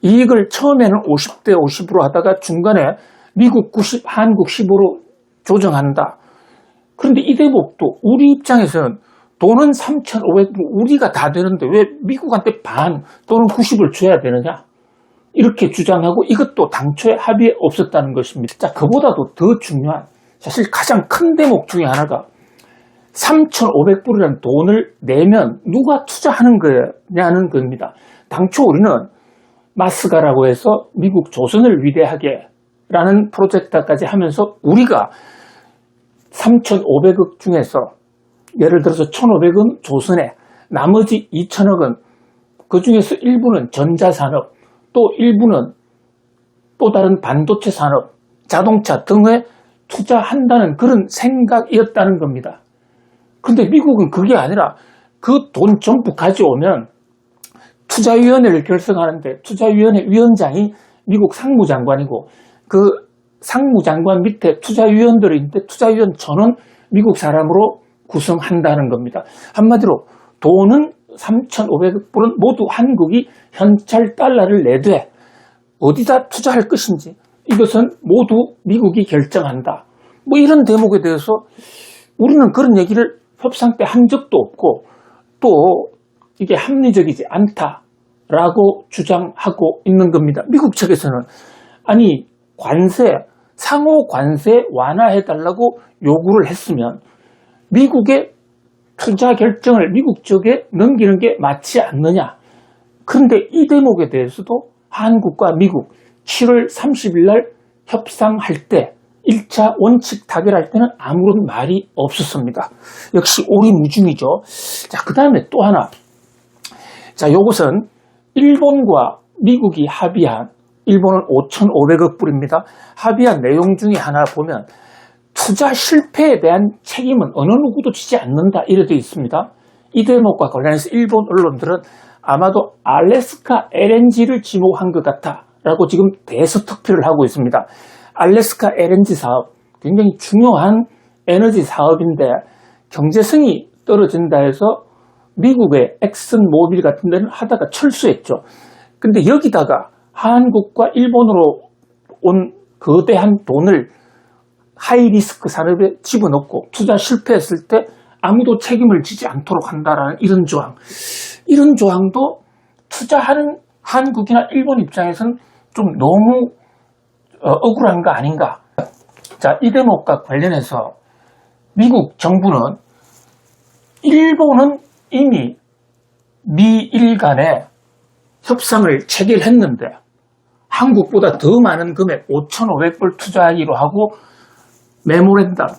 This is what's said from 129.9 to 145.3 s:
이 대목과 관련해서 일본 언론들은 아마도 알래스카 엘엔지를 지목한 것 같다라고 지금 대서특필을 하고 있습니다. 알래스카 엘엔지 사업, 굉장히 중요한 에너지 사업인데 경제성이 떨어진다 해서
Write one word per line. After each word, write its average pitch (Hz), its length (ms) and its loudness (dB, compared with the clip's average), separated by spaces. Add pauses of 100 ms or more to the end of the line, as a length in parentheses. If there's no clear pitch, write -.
이 226 120 0
대목과 226 460 2
관련해서 151 420 -4
일본 233 360 0
언론들은 170 500 -2 (440)
아마도 185 520 -2 (100)
알래스카 208 880 0
엘엔지를 233 680 2
지목한 190 500 -2
것 160 100 -4
같다라고 156 880 -4
지금 196 220 2 (160)
대서특필을 - 800 -2
하고 147 200 2
있습니다. 123 420 -2 (520)
알래스카 208 580 0
엘엔지 185 380 2
사업, 127 380 -4 (280)
굉장히 196 360 0
중요한 220 680 2 (400)
에너지 208 360 2
사업인데 151 680 0 (600)
경제성이 214 800 0 (160)
떨어진다 170 540 0
해서 143 460 0 (520)